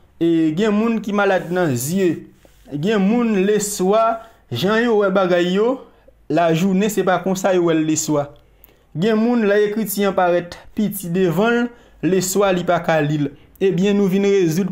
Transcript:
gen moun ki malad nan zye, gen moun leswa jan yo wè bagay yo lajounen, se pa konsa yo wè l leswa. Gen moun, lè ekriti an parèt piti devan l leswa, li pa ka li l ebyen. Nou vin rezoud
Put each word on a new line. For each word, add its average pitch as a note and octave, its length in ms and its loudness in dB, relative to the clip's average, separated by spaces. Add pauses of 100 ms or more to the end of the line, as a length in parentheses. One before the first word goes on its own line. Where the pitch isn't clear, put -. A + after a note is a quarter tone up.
(200)
gen E3 520 0
moun A3 320 0
ki G#3 80 -6
malad F#3+ 400 0
nan F3 240 0
zye, E3 380 0 (580)
gen F#3+ 300 0
moun A3 420 2
leswa G#3 760 0 (260)
jan F#3 380 0
yo G#3+ 160 2
wè G3 100 2
bagay F3+ 460 2
yo A3+ 160 2 (580)
lajounen, F#3 560 2
se G3+ 160 -2
pa F#3 160 2
konsa F#3+ 360 -2
yo F3 120 2
wè D#3+ 80 2
l D#3 140 0
leswa. D3 400 -2 (640)
Gen G#3+ 240 0
moun, A#3 300 0
lè G#3 180 2
ekriti G#3 400 -4
an F#3+ 80 -2
parèt F3 400 0 (240)
piti G3 340 -4
devan F#3+ 540 2
l - 460 -6
leswa, F#3+ 420 0
li F3+ 120 -2
pa F3 180 0
ka D#3+ 180 0
li D3+ 220 -2
l C#3 60 -4 (280)
ebyen. G3 400 2
Nou G3+ 120 2
vin G3 180 0
rezoud F#3+ 440 0